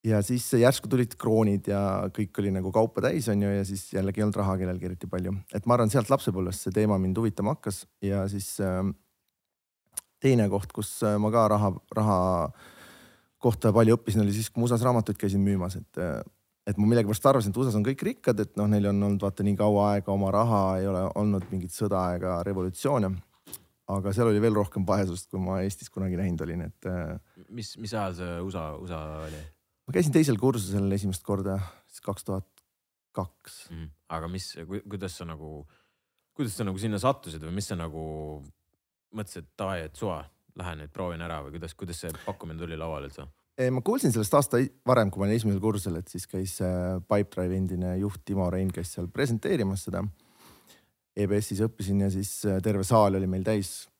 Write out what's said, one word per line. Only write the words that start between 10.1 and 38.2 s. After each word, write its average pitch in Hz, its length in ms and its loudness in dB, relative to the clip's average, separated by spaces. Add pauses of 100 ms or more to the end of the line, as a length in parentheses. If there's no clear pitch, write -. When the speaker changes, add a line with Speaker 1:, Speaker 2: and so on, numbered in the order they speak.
Speaker 1:
teine 117 240 6
koht, 101 240 -2
kus, - 220 -8 (100)
äh, 104 160 2
ma 107 140 2
ka 113 180 6
raha, 104 220 4 (220)
raha 107 220 4 (1300)
kohta 110 320 2
palju 113 220 8
õppisin, 107 260 2
oli 101 80 2
siis, 110 160 -2
kui 117 160 -2
ma 120 60 2
usas 117 180 2
raamatuid 110 320 0
käisin 98 240 2
müümas, 92 320 0
et, - 240 -10
äh, 73 220 -4 (440)
et 101 140 -2
ma 104 80 6
millegipärast 113 400 4
arvasin, 113 240 4
et 110 80 -2
usas 123 160 2
on 104 80 2
kõik 135 240 -2
rikkad, 123 320 0
et - 160 -2
noh, 104 160 2
neil 101 160 4
on 101 140 2
olnud 101 180 2
vaata 98 240 -2
nii 101 160 2
kaua 104 320 4
aega 101 240 0
oma 98 160 2
raha, 107 300 4 (180)
ei 98 80 0
ole 92 160 0 (100)
olnud 101 380 0
mingit 90 240 -6
sõda 98 300 0 (100)
ega 90 260 -2
revolutsioone. 98 680 0 (760)
Aga 98 260 -2
seal 117 160 4
oli 104 100 4
veel 110 140 4
rohkem 101 320 0
vaesust, 92 420 0
kui 95 140 -6
ma 92 180 -2
Eestis 95 300 -6
kunagi 92 260 -4
näinud 87 240 -2
olin, 82 220 -6
et, - 260 -12
äh, 87 300 -6 (320)
Speaker 2:
Mis, 110 260 -12
mis 110 160 -10
ajal 98 220 -4
see 87 260 -6
usa, 90 360 -6
usa 82 240 -8 (260)
oli? 78 140 -12 (480)
Speaker 1:
Ma 131 80 -8
käisin 156 180 4
teisel 143 240 4
kursusel 98 540 0
esimest 98 340 -4
korda, 95 300 -2 (340)
siis - 100 -20
kaks - 240 -6
tuhat 95 200 -4 (680)
kaks. - 420 -10 (160)
Speaker 2:
Mhm. 80 160 -10 (260)
Aga 80 160 -6
mis, 92 220 -8 (160)
ku-, 98 180 -8
kuidas 98 320 -10
sa 87 80 -12
nagu, 78 380 -12 (760)
kuidas 123 160 -4
sa 120 80 -6
nagu 95 160 -4
sinna 104 240 -2
sattusid 85 400 -2
või 85 140 -6
mis 101 100 -4
sa - 80 -6
nagu 80 300 -8 (1080)